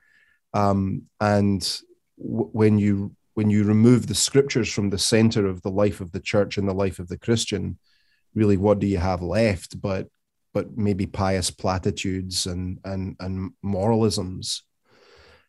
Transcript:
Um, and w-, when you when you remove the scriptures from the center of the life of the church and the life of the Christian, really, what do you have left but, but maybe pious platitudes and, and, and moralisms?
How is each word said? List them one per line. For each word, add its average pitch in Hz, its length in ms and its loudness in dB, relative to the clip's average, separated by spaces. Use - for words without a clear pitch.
Um, 98 500 0
and 101 420 2
w-, - 320 -4
when 107 260 4
you 101 380 0
when 107 160 0
you 104 140 4
remove 113 440 6
the - 80 -4
scriptures 135 560 2
from 101 180 -2
the 98 80 -4
center 110 480 2
of 92 160 -4
the 98 100 -6
life 101 300 0
of 87 100 -12
the 98 80 -6
church 101 380 0
and 98 100 -2
the 95 60 -2
life 95 260 -2
of 87 80 -10
the 87 100 -10
Christian, 92 600 -2
really, 104 220 4
what 104 220 4
do 104 80 0
you 95 100 0
have 87 240 -2
left 98 600 -2
but, 98 260 -6
but - 240 -6
maybe 101 280 0
pious 95 440 -2
platitudes 92 960 -4
and, 92 380 -8
and, 95 360 -8
and 95 320 -6
moralisms? 101 1040 -2